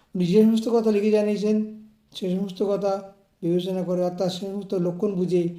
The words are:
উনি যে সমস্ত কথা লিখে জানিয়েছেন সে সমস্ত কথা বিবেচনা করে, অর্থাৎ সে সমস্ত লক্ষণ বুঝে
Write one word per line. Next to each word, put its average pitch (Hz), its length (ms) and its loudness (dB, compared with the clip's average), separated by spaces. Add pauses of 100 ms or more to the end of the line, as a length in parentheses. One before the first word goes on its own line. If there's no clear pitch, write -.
(160)
উনি 180 100 0
যে 202 180 6
সমস্ত 220 260 4
কথা 220 220 2
লিখে 208 200 2
জানিয়েছেন 214 760 0 (280)
সে 185 220 -2
সমস্ত 202 260 -4
কথা 196 500 -2 (280)
বিবেচনা 180 420 -2
করে, 180 200 -2
অর্থাৎ 180 280 -2
সে 196 140 -8
সমস্ত 196 280 -8
লক্ষণ 180 380 -2
বুঝে 175 480 0